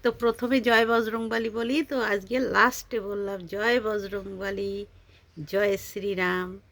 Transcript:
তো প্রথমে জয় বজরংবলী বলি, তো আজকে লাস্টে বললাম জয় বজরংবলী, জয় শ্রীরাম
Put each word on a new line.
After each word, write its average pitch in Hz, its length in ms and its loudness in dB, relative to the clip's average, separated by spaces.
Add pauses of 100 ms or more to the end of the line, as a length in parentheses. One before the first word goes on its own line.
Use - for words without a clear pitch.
তো 240 80 2
প্রথমে 233 500 2
জয় 226 240 6
বজরংবলী 226 640 0
বলি, 233 340 0
তো 262 180 -2
আজকে 208 380 0
লাস্টে 226 600 2
বললাম 196 480 -6
জয় 226 320 2
বজরংবলী, 196 1040 -4 (600)
জয় 196 320 2
শ্রীরাম 185 800 -2 (120)